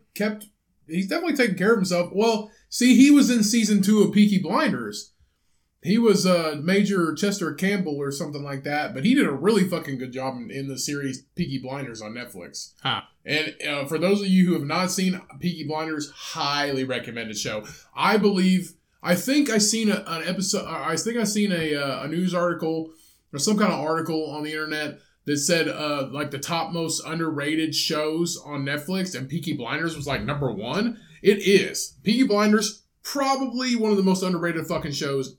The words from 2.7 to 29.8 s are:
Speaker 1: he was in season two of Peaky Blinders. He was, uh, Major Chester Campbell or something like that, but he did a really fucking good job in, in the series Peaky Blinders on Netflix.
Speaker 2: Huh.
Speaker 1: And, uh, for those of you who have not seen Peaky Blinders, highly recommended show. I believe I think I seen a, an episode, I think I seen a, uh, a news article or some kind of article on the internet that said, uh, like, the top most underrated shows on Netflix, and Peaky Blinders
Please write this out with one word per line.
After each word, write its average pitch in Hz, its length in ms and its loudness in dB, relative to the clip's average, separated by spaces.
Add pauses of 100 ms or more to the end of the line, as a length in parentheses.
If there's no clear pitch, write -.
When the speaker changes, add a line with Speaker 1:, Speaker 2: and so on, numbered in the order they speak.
Speaker 1:
he 269 140 10
was 269 180 8
in 240 140 4
season 208 400 2
two 208 200 6
of - 100 4
Peaky 202 260 6
Blinders. 151 760 -2 (680)
He 185 160 2
was, 220 280 4
uh, 160 340 2
Major 185 540 2
Chester 190 400 -2
Campbell 185 440 -2
or 139 120 -4
something 143 320 -8
like 139 220 -8
that, 147 300 -4
but 131 100 -8
he 240 100 6
did 269 120 4
a 151 60 -2
really 185 360 2
fucking 139 300 -6
good 127 140 -10
job 131 240 -6
in, 117 140 -12
in 139 180 -8
the 131 100 -8
series 139 440 -6 (140)
Peaky 135 220 -4
Blinders 127 440 -10
on 110 120 -12
Netflix. - 580 -14 (100)
Speaker 2:
Huh. 117 200 -2 (220)
Speaker 1:
And, 151 300 -2 (140)
uh, 143 160 -4
for 160 140 -4
those 196 220 2
of 202 80 -2
you 185 180 8
who 180 80 2
have 139 120 -2
not 180 240 0
seen 185 300 0 (200)
Peaky 160 280 -4
Blinders, 156 420 -4
highly 143 720 -2
recommended 117 540 -6
show. 107 260 -6 (300)
I 180 220 2
believe 185 560 4 (300)
I 175 120 4
think 269 360 2
I 220 80 4
seen 220 320 2
a, 190 160 0
an 165 200 -6
episode, 190 400 -2
I 160 300 -4
think 226 220 -4
I 226 60 0
seen 208 280 0
a, 160 220 0
uh, 143 300 -2
a 147 40 -6
news 175 260 0
article 160 560 -2 (420)
or 147 60 -8
some 214 200 2
kind 202 140 2
of 160 80 -2
article 160 500 -2
on 147 120 -8
the 151 80 -6
internet 151 480 -6 (280)
that 147 120 0
said, 160 300 2
uh, 147 420 -4
like, 139 200 -6
the 135 80 -8
top 160 340 -4
most 165 340 -4
underrated 156 680 -2
shows 160 720 -2
on 143 200 -6
Netflix, 160 520 -4
and 131 120 -8
Peaky 156 240 -4
Blinders 151 420 -4